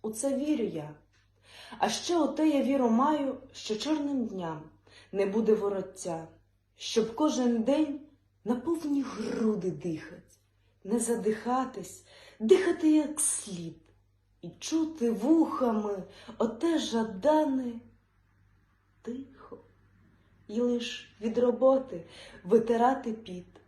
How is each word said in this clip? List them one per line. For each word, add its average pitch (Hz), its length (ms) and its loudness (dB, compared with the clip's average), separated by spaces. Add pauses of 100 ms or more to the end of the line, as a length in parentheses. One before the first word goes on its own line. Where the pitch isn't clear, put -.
У 220 80 -6
це 269 260 -4
вірю 277 280 0
я. 151 300 -6 (840)
А 208 100 0
ще 339 300 -2
у 294 100 2
те 311 200 2
я 277 140 4
віру 247 280 2
маю, 269 460 2 (160)
що - 240 -6
чорним 285 500 -2
дням 165 360 -8 (500)
не 196 140 0
буде 214 280 2
вороття, 185 720 -4 (480)
щоб - 380 0
кожен 240 480 2
день 294 380 0 (440)
на 226 100 -2
повні 285 480 -2
груди 214 680 -2
дихать, - 680 -10 (460)
не 214 140 -2
задихатись, 220 1040 -2 (360)
дихати 339 520 4
як 302 280 2
слід 170 640 -6 (580)
і 175 160 -12
чути 311 520 -2
вухами 214 920 2 (360)
оте 311 400 0
жадане 247 960 0 (1300)
тихо, - 560 -14 (920)
і 214 120 -4
лиш - 600 -4
від 220 180 -2
роботи 247 680 4 (380)
витирати 233 680 4
піт. 180 340 -12 (220)